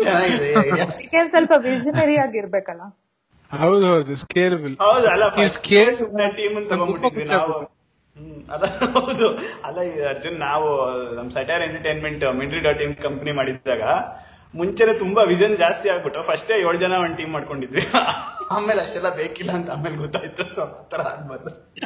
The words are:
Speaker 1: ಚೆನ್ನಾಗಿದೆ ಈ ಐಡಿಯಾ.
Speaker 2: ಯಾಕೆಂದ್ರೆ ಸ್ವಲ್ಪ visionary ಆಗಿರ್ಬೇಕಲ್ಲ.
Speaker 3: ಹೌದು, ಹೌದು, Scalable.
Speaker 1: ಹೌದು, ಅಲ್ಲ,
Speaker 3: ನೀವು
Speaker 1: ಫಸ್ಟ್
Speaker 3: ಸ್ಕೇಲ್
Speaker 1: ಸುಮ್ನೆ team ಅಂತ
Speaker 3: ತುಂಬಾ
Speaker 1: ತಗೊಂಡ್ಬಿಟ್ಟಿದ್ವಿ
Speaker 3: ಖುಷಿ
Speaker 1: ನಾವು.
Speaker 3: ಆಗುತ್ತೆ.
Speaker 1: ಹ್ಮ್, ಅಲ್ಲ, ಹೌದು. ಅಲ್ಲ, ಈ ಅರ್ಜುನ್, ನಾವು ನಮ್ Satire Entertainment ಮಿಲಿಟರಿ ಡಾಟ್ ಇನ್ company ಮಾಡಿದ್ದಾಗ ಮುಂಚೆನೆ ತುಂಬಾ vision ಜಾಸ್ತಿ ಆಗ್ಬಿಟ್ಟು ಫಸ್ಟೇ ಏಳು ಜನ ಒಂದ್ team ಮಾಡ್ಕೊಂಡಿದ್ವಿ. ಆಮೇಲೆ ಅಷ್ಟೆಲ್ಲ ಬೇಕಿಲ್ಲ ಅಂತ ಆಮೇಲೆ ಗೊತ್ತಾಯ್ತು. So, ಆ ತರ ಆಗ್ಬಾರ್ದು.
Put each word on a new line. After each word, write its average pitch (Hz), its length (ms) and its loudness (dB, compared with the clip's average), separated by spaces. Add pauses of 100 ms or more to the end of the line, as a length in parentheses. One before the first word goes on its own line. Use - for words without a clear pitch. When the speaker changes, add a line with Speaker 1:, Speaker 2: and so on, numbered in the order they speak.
Speaker 1:
ಚೆನ್ನಾಗಿದೆ 196 460 2
ಈ - 20 2
ಐಡಿಯಾ. 170 260 4
Speaker 2:
ಯಾಕೆಂದ್ರೆ 320 520 0
ಸ್ವಲ್ಪ 330 280 4
visionary 277 600 2
ಆಗಿರ್ಬೇಕಲ್ಲ. 202 640 -2 (760)
Speaker 3:
ಹೌದು, 185 280 6
ಹೌದು, 147 300 4
Scalable. 165 600 0
Speaker 1:
ಹೌದು, 220 320 6
ಅಲ್ಲ, 202 280 4
Speaker 3:
ನೀವು 202 120 6
Speaker 1:
ಫಸ್ಟ್ - 160 -8
Speaker 3:
ಸ್ಕೇಲ್ 220 320 6
Speaker 1:
ಸುಮ್ನೆ 208 400 -2
team 208 200 -2
ಅಂತ 208 120 -4
Speaker 3:
ತುಂಬಾ 185 180 0
Speaker 1:
ತಗೊಂಡ್ಬಿಟ್ಟಿದ್ವಿ 170 400 -2
Speaker 3:
ಖುಷಿ 147 120 2
Speaker 1:
ನಾವು. 160 140 0
Speaker 3:
ಆಗುತ್ತೆ. - 680 -14
Speaker 1:
ಹ್ಮ್, 151 300 -18
ಅಲ್ಲ, 151 140 -4 (280)
ಹೌದು. 240 360 2 (360)
ಅಲ್ಲ, 170 180 -6
ಈ 165 180 -6
ಅರ್ಜುನ್, 143 380 -4
ನಾವು 143 560 0 (200)
ನಮ್ 123 160 -8
Satire 147 320 -2
Entertainment 151 720 -4
ಮಿಲಿಟರಿ 143 260 -6
ಡಾಟ್ 147 220 2
ಇನ್ 147 140 -4
company 147 360 -6
ಮಾಡಿದ್ದಾಗ 131 500 -2 (720)
ಮುಂಚೆನೆ 202 440 2
ತುಂಬಾ 190 240 2
vision 190 340 4
ಜಾಸ್ತಿ 175 320 2
ಆಗ್ಬಿಟ್ಟು 151 340 -2
ಫಸ್ಟೇ - 320 -2
ಏಳು 175 220 2
ಜನ 180 160 0
ಒಂದ್ 170 240 0
team 160 160 -8
ಮಾಡ್ಕೊಂಡಿದ್ವಿ. 139 540 -4 (640)
ಆಮೇಲೆ 208 320 0
ಅಷ್ಟೆಲ್ಲ 175 340 -4
ಬೇಕಿಲ್ಲ 165 360 -6
ಅಂತ 170 180 -6
ಆಮೇಲೆ 151 260 -6
ಗೊತ್ತಾಯ್ತು. 156 460 -6
So, 175 180 -10
ಆ 143 220 -8
ತರ 165 180 -8
ಆಗ್ಬಾರ್ದು. 143 720 -10 (120)